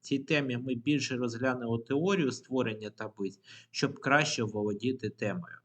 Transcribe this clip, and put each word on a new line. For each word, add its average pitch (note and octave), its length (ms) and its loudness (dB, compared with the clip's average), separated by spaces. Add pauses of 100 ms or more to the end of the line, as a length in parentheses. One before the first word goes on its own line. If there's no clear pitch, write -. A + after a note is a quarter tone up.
В - 0 -
цій - 180 0
темі C#3 380 2
ми B2+ 180 -2
більше B2+ 420 0
розглянули A#2+ 680 0
теорію D#3 500 2
створення A2 580 -2
таблиць, G2+ 500 -6 (300)
щоб - 300 -2
краще C#3+ 420 4
володіти G#2+ 680 -2
темою. F#2 440 -4 (100)